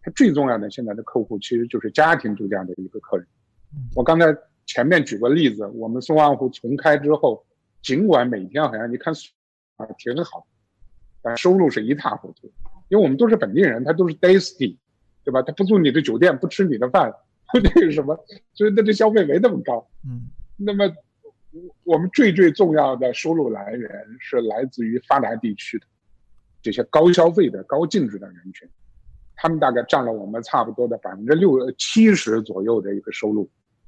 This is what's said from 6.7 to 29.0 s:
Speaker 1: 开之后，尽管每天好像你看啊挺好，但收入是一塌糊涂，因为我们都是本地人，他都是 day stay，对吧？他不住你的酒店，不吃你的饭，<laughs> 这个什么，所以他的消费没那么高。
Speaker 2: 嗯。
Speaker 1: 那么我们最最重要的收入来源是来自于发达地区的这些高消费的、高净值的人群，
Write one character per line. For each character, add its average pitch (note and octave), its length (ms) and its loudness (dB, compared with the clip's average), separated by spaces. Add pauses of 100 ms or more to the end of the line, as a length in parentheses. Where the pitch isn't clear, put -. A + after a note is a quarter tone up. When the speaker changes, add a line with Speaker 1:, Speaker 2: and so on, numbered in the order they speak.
Speaker 1:
开 D3 220 2
之 C#3+ 180 2
后， C3+ 300 0 (380)
尽 D#3 240 -2
管 C3 200 4
每 G#2 200 -6
天 C3+ 180 -4
好 A#2+ 100 -4
像 A#2 160 -8
你 A#2+ 60 -8
看 D#3+ 160 -6 (640)
啊 A2 80 -14 (140)
挺 B2 260 -8
好， - 220 -18 (760)
但 A#2 160 -6
收 F3+ 220 2
入 F3 100 4
是 A2 160 -4
一 B2+ 100 -2
塌 - 220 -6
糊 - 160 -18
涂， - 180 -20 (380)
因 G3 80 2
为 G#3 80 6
我 - 20 2
们 C3+ 120 0
都 A#3+ 100 4
是 G#3+ 80 4
本 G2 160 -4
地 C#3 80 2
人， B2+ 240 0
他 D3+ 80 -2
都 F3 160 0
是 D#3 60 -4
day F#3 280 6
stay， - 360 -6 (460)
对 C#3 60 -4
吧？ B2+ 120 0
他 D#3+ 100 -6
不 G3+ 120 -2
住 G3+ 140 4
你 D3 140 4
的 D3+ 80 2
酒 C3+ 180 -2
店， F3 200 4
不 F#3 100 -6
吃 - 160 -2
你 C#3 140 0
的 B2 100 -2
饭， B2+ 240 2 (200)
<laughs> - 200 -18
这 A#3+ 340 6
个 D#3 60 0
什 D3 100 -2
么， D3 160 -4 (360)
所 G#3 120 2
以 G3+ 80 2
他 A3 60 2
的 G#3+ 140 2
消 A3 160 2
费 G#3 160 2
没 D3 120 0
那 A3+ 120 4
么 F#3 100 -6
高。 A#2+ 260 -6 (200)
Speaker 2:
嗯。 B2 240 -14 (260)
Speaker 1:
那 G3+ 160 -4
么 G3+ 180 2 (960)
我 E3 140 2
们 F3 160 -2
最 A3+ 180 4
最 E3+ 180 6
重 E3 240 2
要 C#3 220 2
的 B2 160 -2
收 D#3+ 220 -4
入 C#3+ 160 -2
来 G2+ 240 -10
源 A#2+ 160 -12 (280)
是 B2+ 220 -4
来 A2+ 240 -4
自 B2 220 -8
于 A2+ 200 -4
发 C#3 140 2
达 A#2 160 -4
地 A2 180 -6
区 - 240 -12
的 - 60 -14 (760)
这 A2 100 -6
些 A#2+ 120 -6
高 E3 280 4
消 F3 180 4
费 E3+ 200 0
的、 F#2+ 140 -12
高 D#3 220 -2
净 D3+ 220 -2
值 G2+ 100 -12
的 G2 100 -16
人 F2+ 260 -20
群， - 120 -20 (680)